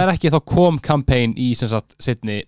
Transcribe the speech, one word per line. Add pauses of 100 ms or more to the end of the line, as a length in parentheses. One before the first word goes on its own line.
er
ekki,
þá
kom
campaign
í,
sem
sagt,
seinni,